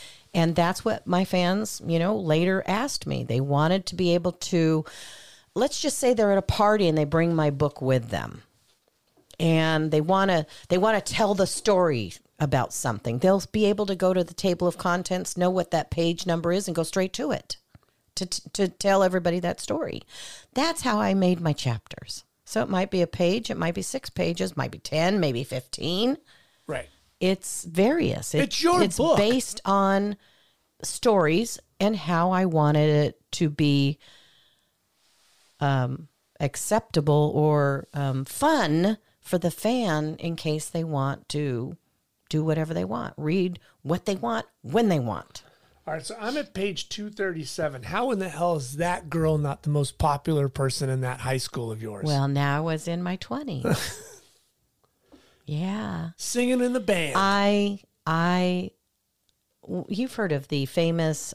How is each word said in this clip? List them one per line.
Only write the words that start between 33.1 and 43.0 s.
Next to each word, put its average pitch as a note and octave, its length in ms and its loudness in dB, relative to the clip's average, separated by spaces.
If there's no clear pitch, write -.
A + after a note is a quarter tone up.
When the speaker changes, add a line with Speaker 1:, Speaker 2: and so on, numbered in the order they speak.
Speaker 1:
to E3 160 0
be, C#3+ 500 2
um, C3+ 480 0
acceptable D3+ 960 2
or, D3 580 2
um, C3+ 320 -2
fun G#3 720 2
for - 180 -2
the E3+ 140 -2
fan E3 680 0
in E3 160 -4
case D#3 320 -4
they E3 160 -4
want C#3 460 -2
to C#3 480 -4
do D#3 140 0
whatever D#3+ 300 0
they F3 120 -2
want, - 320 -8